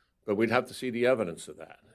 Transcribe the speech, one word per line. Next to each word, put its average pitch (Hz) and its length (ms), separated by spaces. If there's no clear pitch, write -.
But 104 100
we'd 110 140
have 120 180
to 101 60
see 127 160
the 117 160
evidence 107 420
of - 100
that. - 220